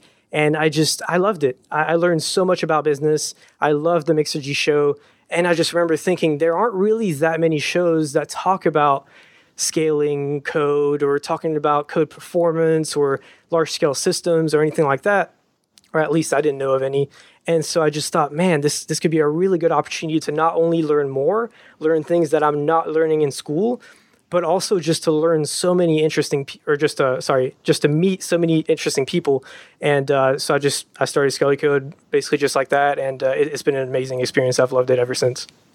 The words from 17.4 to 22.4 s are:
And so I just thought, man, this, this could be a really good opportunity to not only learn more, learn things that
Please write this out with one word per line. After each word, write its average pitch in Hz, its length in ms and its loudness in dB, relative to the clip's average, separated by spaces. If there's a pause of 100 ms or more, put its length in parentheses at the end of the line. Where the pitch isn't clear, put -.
And 165 200 0
so 165 180 0
I 151 60 2
just 147 240 -4
thought, 147 180 0
man, 160 300 2
this, - 240 -2
this 156 120 -4
could 165 140 -2
be 160 80 2
a 147 80 2
really 175 300 0
good 160 160 2
opportunity 156 480 -2
to 151 100 -6
not 160 240 0
only 170 260 2
learn 147 280 0
more, 180 400 0 (300)
learn 160 220 2
things 170 280 0
that 151 120 2